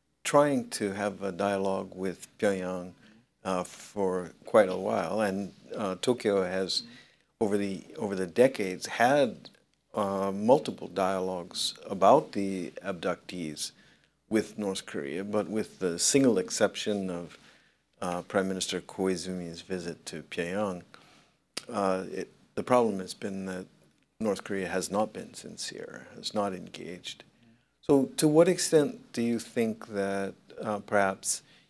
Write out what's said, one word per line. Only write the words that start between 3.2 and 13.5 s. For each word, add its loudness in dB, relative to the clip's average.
uh, 0
for -4
quite 8
a -2
while, 0
and, 0
uh, -2
Tokyo 2
has, -2
over 2
the, -2
over -4
the -2
decades, 2
had, 2
uh, 0
multiple 2
dialogues -2
about 6
the -2
abductees -6